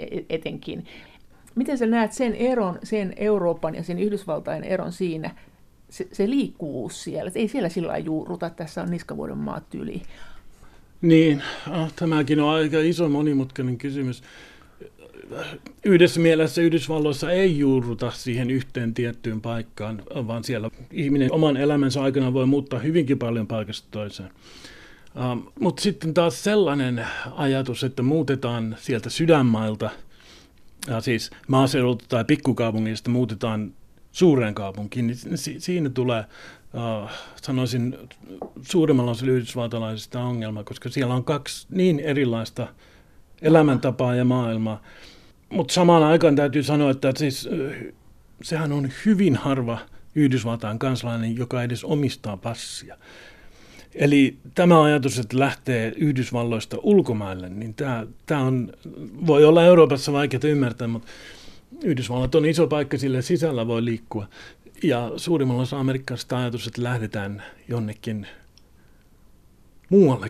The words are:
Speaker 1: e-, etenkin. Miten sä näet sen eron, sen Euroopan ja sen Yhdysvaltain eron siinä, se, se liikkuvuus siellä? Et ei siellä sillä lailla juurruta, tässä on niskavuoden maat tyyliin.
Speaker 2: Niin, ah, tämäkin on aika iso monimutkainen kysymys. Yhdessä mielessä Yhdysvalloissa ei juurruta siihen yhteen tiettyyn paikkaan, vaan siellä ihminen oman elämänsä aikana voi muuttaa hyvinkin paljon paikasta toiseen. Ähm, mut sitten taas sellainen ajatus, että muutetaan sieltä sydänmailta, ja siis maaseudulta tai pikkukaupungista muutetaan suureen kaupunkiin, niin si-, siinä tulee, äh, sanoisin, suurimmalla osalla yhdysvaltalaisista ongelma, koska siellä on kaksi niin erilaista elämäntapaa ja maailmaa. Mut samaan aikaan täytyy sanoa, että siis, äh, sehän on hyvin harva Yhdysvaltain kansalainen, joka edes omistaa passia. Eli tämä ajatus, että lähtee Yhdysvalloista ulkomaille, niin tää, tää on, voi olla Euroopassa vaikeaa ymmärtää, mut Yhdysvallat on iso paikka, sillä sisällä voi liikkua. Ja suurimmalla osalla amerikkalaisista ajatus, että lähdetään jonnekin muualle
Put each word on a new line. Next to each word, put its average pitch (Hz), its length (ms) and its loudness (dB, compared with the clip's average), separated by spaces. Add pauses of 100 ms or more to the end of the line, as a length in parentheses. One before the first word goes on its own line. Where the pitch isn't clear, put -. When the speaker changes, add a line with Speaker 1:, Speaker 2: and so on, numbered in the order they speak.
(180)
Speaker 1:
e-, 160 100 -8
etenkin. 160 580 -8 (680)
Miten 269 240 -2
sä 233 80 0
näet 226 260 0
sen 240 220 -2
eron, 226 480 -2
sen 208 340 -4
Euroopan 175 580 0
ja 165 80 -8
sen 175 160 -6
Yhdysvaltain 170 680 -4
eron 175 280 -4
siinä, 175 380 -6 (600)
se, 185 220 -10
se 202 180 0
liikkuvuus 151 720 -4
siellä? 165 260 -8
Et 185 80 -10
ei 220 120 0
siellä 226 200 -2
sillä 170 200 -4
lailla 156 180 -6
juurruta, 165 440 -6
tässä 170 320 -10
on 175 80 -6
niskavuoden 147 480 -8
maat - 320 -10
tyyliin. - 320 -10 (1000)
Speaker 2:
Niin, 160 420 6 (280)
ah, 160 220 -4
tämäkin 151 480 0
on 147 80 2
aika 156 320 2
iso 165 280 0
monimutkainen 135 720 -2
kysymys. 135 440 -6 (1600)
Yhdessä 175 360 6
mielessä 165 420 4
Yhdysvalloissa 156 680 0
ei 180 280 4
juurruta 123 520 0
siihen 120 400 -4
yhteen 127 440 -4
tiettyyn 117 460 -4
paikkaan, 113 640 -8 (120)
vaan 113 300 -6
siellä 113 260 -6 (200)
ihminen 139 420 0
oman 156 240 4
elämänsä 143 460 0
aikana 135 300 0
voi 127 140 2
muuttaa 139 320 0
hyvinkin 151 400 0
paljon 117 280 -2
paikasta 107 440 -8
toiseen. 101 400 -10 (840)
Ähm, 123 220 -4 (220)
mut 170 180 0
sitten 170 360 -2
taas 170 300 0
sellainen 143 640 0 (260)
ajatus, 135 520 -2
että 127 180 -4
muutetaan 123 760 -2
sieltä 120 320 -6
sydänmailta, 113 800 2 (960)
ja 113 140 -4
siis 113 300 -2 (180)
maaseudulta 131 600 2
tai 113 160 0
pikkukaupungista 110 840 0
muutetaan 110 640 -2 (380)
suureen 127 420 4
kaupunkiin, 104 520 -6
niin 123 320 -6
si-, 151 220 -10
siinä 170 300 -2
tulee, 123 280 0 (840)
äh, 104 60 -14 (320)
sanoisin, 127 560 -4 (640)
suurimmalla 139 480 2
osalla 127 220 -2
yhdysvaltalaisista 117 880 -4
ongelma, 110 440 -6
koska - 240 -14
siellä 123 260 -2
on 127 100 -2
kaksi - 460 -4
niin 185 300 2
erilaista 123 680 -2 (760)
elämäntapaa 131 720 4
ja 123 100 2
maailmaa. 113 580 0 (640)
Mut 160 220 -2
samaan 170 320 6
aikaan 156 340 6
täytyy 143 260 2
sanoa, 147 280 2
että 135 260 0
siis, 139 360 -4
äh, - 400 -8 (500)
sehän 156 300 -4
on 139 180 -2 (160)
hyvin 190 300 6
harva 120 420 -2 (360)
Yhdysvaltain 117 640 0
kansalainen, 117 580 -2
joka 123 260 -4
edes 120 220 -6
omistaa 131 520 -4
passia. - 600 -12 (1000)
Eli 143 420 4 (180)
tämä 175 280 8
ajatus, 143 360 2
että 117 200 -2
lähtee 123 580 -2
Yhdysvalloista 120 840 -2
ulkomaille, 104 640 2
niin 107 260 -10
tää, 123 320 -6 (200)
tää 151 140 0
on, 127 320 0 (540)
voi 147 180 8
olla 165 200 10
Euroopassa 151 480 8
vaikeaa 139 320 0
ymmärtää, 131 440 0
mut 113 140 -6 (800)
Yhdysvallat 127 500 -2
on 151 120 4
iso 160 200 4
paikka, 147 320 -2
sillä 131 240 0
sisällä 139 440 0
voi 117 180 -2
liikkua. 110 420 -6 (560)
Ja 120 340 0
suurimmalla 131 460 0
osalla 139 180 -4
amerikkalaisista 131 580 -4
ajatus, 120 280 -4
että 120 160 -8
lähdetään 107 600 -6 (260)
jonnekin 107 580 -6 (1600)
muualle 175 420 6